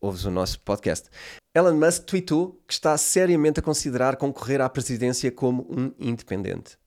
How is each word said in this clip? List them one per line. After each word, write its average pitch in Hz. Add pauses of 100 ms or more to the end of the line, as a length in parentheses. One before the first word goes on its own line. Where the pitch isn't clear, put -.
ouves 95
o 98
nosso 92
podcast. - (440)
Elon 170
Musk 165
tweetou 180
que -
está 156
seriamente 156
a -
considerar 131
concorrer 135
à 131
presidência 123
como 123
um 127
independente. 98